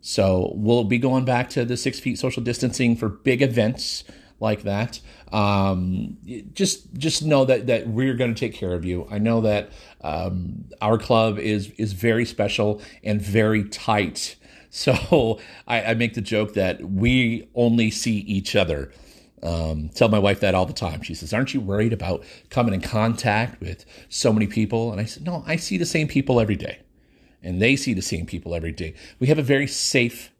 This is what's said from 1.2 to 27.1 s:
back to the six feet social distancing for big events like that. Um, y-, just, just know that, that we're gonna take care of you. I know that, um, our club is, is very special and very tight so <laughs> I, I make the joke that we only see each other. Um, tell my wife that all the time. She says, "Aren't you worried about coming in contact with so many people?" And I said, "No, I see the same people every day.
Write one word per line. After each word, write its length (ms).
back 280
to 120
the 140
six 240
feet 180
social 240
distancing 540
for 100
big 340
events 600
like 220
that. 360
Um, 880
y-, 160
just, 420
just 280
know 220
that, 220
that 200
we're 280
gonna 180
take 200
care 200
of 100
you. 260
I 100
know 220
that, 300
um, 640
our 160
club 420
is, 320
is 220
very 320
special 560
and 160
very 420
tight 720
so 640
<laughs> 140
I, 160
I 100
make 220
the 60
joke 340
that 260
we 720
only 380
see 260
each 380
other. 360
Um, 460
tell 200
my 100
wife 200
that 160
all 100
the 80
time. 300
She 100
says, 200
"Aren't 200
you 80
worried 320
about 300
coming 240
in 80
contact 800
with 240
so 240
many 140
people?" 440
And 80
I 60
said, 180
"No, 220
I 120
see 200
the 80
same 220
people 320
every 160
day. 240